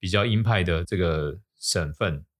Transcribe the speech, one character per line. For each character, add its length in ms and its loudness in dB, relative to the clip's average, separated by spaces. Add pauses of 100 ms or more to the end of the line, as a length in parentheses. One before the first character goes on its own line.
比 80 -6
较 180 2
鹰 160 2
派 220 2
的 200 0
这 120 -4
个 440 0 (160)
省 380 -4
份 320 -4 (140)